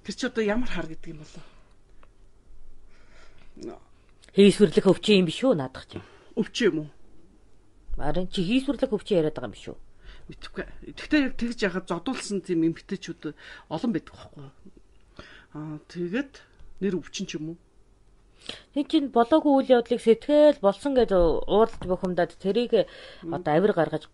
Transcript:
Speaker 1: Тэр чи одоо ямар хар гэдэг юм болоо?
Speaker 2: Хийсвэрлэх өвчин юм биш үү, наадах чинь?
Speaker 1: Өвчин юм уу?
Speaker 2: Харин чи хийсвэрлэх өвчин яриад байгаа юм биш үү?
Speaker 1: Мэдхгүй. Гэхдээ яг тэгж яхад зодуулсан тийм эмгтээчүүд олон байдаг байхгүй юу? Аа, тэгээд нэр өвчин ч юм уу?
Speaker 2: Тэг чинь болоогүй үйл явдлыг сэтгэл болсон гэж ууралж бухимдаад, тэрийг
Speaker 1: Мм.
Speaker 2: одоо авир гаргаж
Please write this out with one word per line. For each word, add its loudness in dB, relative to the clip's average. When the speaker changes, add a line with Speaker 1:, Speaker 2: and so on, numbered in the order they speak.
Speaker 1:
Тэр -10
чи -8
одоо -4
ямар 0
хар -4
гэдэг -12
юм -14
болоо? -18
Speaker 2:
Хийсвэрлэх 6
өвчин 4
юм 2
биш -10
үү, 4
наадах -8
чинь? -14
Speaker 1:
Өвчин -2
юм -4
уу? -14
Speaker 2:
Харин 0
чи -2
хийсвэрлэх 0
өвчин -2
яриад -2
байгаа -8
юм -12
биш -18
үү? -16
Speaker 1:
Мэдхгүй. -14
Гэхдээ 0
яг -2
тэгж -4
яхад -4
зодуулсан -6
тийм 0
эмгтээчүүд -8
олон -4
байдаг -6
байхгүй -20
юу? -20
Аа, -10
тэгээд -6
нэр 0
өвчин -10
ч -10
юм -10
уу? -20
Speaker 2:
Тэг -4
чинь 2
болоогүй 4
үйл 4
явдлыг -2
сэтгэл 4
болсон 0
гэж 2
ууралж 2
бухимдаад, 0
тэрийг 2
Speaker 1:
Мм. -6
Speaker 2:
одоо -2
авир 4
гаргаж -2